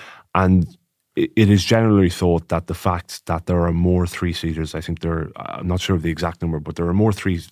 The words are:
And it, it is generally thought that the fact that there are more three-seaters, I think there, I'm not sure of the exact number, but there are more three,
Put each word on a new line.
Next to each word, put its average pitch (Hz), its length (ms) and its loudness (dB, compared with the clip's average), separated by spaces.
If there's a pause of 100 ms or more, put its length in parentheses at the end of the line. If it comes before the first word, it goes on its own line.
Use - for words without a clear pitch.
(340)
And 92 320 4 (520)
it, - 180 -2
it 107 140 6
is 101 160 4
generally 107 440 4
thought 87 380 0
that 85 200 -4
the 87 60 -6
fact - 520 -6
that 82 200 -4
there 87 200 0
are 85 80 0
more 90 340 2
three-seaters, 80 640 -6
I 82 60 -8
think 80 220 -8
there, 82 340 -4
I'm - 320 -12
not 90 140 -2
sure 95 120 -2
of 82 100 0
the 82 60 -2
exact 85 320 -6
number, 82 160 -4
but 76 200 -10
there 85 100 -2
are 87 60 0
more 107 180 4
three, 95 260 -2 (140)